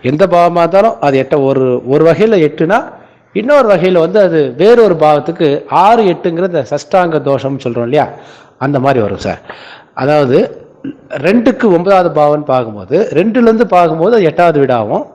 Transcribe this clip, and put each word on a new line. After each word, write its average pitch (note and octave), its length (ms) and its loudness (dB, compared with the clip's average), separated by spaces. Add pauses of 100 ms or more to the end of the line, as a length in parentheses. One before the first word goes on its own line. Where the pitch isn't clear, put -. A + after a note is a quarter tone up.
எந்த D3+ 240 0
பாவமா F3 320 2
இருந்தாலும் E3+ 420 0
அது C#3 220 0
எட்ட-, C3+ 220 -2
ஒரு, B2+ 440 -2
ஒரு D3+ 160 2
வகையில G3 340 2
எட்டுனா D#3+ 540 -2 (400)
இன்னொரு B3 360 0
வகையில F#3 300 2
வந்து F3+ 220 0
அது D#3 360 0
வேறொரு G#3 380 4
பாவத்துக்கு D3+ 760 0
ஆறு G3+ 360 2
எட்டுங்கிறது E3+ 640 -2
சஷ்டாங்க E3 500 -2
தோஷம்னு C3+ 440 -4
சொல்றோம் A#2+ 180 -4
இல்லையா, B2 260 -2 (500)
அந்த C#3 220 -2
மாதிரி C3+ 200 0
வரும் G2 180 -4
சார். F2 220 -8 (540)
அதாவது C#3+ 720 -2 (420)
ரெண்டுக்கு G#3 560 0
ஒன்பதாவது F3 560 2
பாவம்னு D3 220 2
பார்க்கும்போது B2 680 -4
ரெண்டுல G3+ 300 0
இருந்து A3 240 2
பார்க்கும்போது F3 480 0
அது G#3+ 100 2
எட்டாவது D#3+ 360 2
வீடாகும் B2+ 540 -2